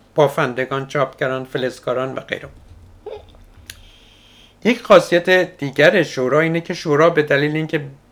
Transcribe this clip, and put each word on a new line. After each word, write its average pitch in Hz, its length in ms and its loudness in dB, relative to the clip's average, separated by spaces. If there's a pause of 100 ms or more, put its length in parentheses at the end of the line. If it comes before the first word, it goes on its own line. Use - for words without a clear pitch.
(140)
بافندگان، 135 720 -2
چاپگران، 131 580 -4
فلزکاران 127 720 -6
و 131 60 -10
غیره. - 280 -12 (2250)
یک 240 180 0
خاصیت 175 480 4 (280)
دیگر 156 440 2
شورا 135 380 0
اینه 165 200 0
که 170 140 -8
شورا 160 360 2
به 165 120 2
دلیل 147 340 0
اینکه 156 300 -6 (260)